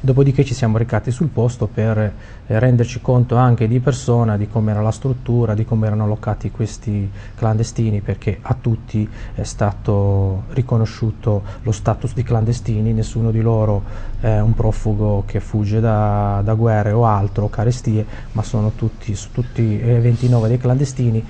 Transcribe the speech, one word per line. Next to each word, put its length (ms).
dopodiché 420
ci 120
siamo 240
recati 320
sul 180
posto 380
per, 320
eh, 600
renderci 440
conto 340
anche 320
di 120
persona 580
di 100
come 220
era 100
la 100
struttura, 640
di 140
come 200
erano 180
allocati 460
questi 600
clandestini, 640
perché 400
a 180
tutti 480
è 80
stato 1080
riconosciuto 920
lo 100
status 420
di 80
clandestini, 720
nessuno 360
di 120
loro 400
è 220
un 140
profugo 720
che 140
fugge 400
da, 600
da 120
guerre 380
o 120
altro, 460
carestie, 560
ma 100
sono 320
tutti, 400
su 160
tutti, 480
eh, 220
ventinove 480
dei 80
clandestini 720